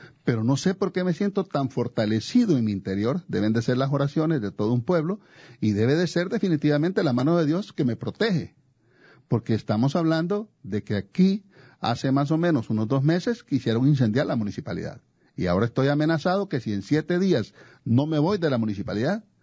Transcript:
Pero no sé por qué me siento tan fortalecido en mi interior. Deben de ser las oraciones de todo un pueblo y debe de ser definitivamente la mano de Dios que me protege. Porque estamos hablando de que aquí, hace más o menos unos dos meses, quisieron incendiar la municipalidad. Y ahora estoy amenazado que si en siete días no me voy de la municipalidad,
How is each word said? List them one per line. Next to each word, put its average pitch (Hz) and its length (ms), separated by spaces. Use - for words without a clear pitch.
Pero 117 180
no 131 140
sé 185 180
por 190 160
qué 185 140
me 180 80
siento 196 320
tan 139 260
fortalecido 120 840
en 117 80
mi 107 80
interior. 101 560
Deben 107 240
de 117 100
ser 123 140
las 135 160
oraciones 147 480
de 101 100
todo 107 220
un 123 100
pueblo 175 380
y 107 120
debe 113 220
de 175 120
ser 170 220
definitivamente 170 760
la 139 80
mano 135 240
de 165 100
Dios 170 260
que 160 120
me 117 100
protege. 180 640
Porque 117 260
estamos 110 400
hablando 170 560
de 104 200
que 104 140
aquí, 190 480
hace 123 320
más 139 200
o 160 80
menos 165 320
unos 110 180
dos 135 160
meses, 180 400
quisieron 120 420
incendiar 127 400
la - 100
municipalidad. 87 680
Y 90 100
ahora 92 180
estoy 131 240
amenazado 165 600
que 135 120
si 110 140
en 98 80
siete 156 360
días 175 360
no 127 220
me 156 120
voy 175 180
de 165 140
la 127 80
municipalidad, 110 680